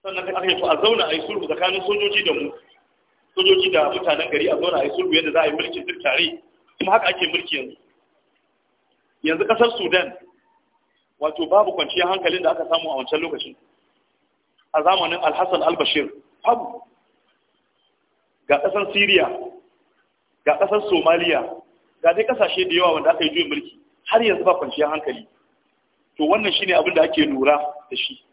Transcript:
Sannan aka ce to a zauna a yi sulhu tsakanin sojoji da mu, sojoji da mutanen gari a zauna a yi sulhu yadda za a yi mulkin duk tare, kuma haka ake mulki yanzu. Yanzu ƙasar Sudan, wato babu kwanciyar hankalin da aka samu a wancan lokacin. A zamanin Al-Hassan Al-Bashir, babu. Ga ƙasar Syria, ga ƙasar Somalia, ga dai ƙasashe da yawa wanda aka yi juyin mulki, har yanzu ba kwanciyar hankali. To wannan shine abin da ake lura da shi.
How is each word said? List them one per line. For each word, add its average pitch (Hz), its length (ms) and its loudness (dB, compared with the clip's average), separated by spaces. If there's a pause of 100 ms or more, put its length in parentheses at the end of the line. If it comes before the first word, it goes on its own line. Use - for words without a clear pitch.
Sannan 185 260 -8
aka 190 200 -4
ce 180 120 0
to - 60 -2
a 160 160 2
zauna 214 260 2
a 156 60 -2
yi 160 120 -4
sulhu 196 200 -6
tsakanin 180 400 -2
sojoji 202 380 0
da 165 80 0
mu, - 200 -4 (800)
sojoji 185 360 4
da 151 220 2
mutanen 160 380 -2
gari 147 180 0
a 151 80 0
zauna 170 240 -2
a 135 40 0
yi 143 60 -2
sulhu 185 240 -2
yadda 160 180 0
za 165 80 4
a 156 60 2
yi 151 60 0
mulkin 180 340 -6
duk 175 160 -10
tare, 160 400 -2 (360)
kuma 185 140 0
haka 208 160 2
ake 185 200 -2
mulki 160 280 -6
yanzu. 131 200 -10 (1500)
Yanzu 160 220 0
ƙasar 226 320 4
Sudan, 175 360 -2 (1080)
wato 156 260 -4
babu 185 260 4
kwanciyar 170 360 -2
hankalin 180 340 -2
da 165 80 2
aka 165 180 -4
samu 165 220 -2
a 143 60 -4
wancan 143 240 -4
lokacin. 151 360 -8 (1160)
A 151 100 2
zamanin 175 400 0
Al-Hassan 170 400 0
Al-Bashir, 151 460 0 (360)
babu. - 360 0 (1700)
Ga 143 140 4
ƙasar 196 300 -2
Syria, 196 360 4 (1160)
ga 147 120 4
ƙasar 196 300 2
Somalia, 170 560 2 (580)
ga 165 120 6
dai 214 100 0
ƙasashe 185 440 0
da 160 60 -2
yawa 175 200 4
wanda 151 160 2
aka 160 140 0
yi 156 60 0
juyin 156 180 -2
mulki, 147 300 -8 (280)
har 226 160 4
yanzu 208 220 0
ba 185 100 4
kwanciyar 147 360 -2
hankali. 139 360 -8 (880)
To 151 80 0
wannan 202 280 2
shine 185 220 0
abin 170 200 2
da 165 80 6
ake 156 260 2
lura 139 300 2 (320)
da 131 60 -8
shi. - 360 -8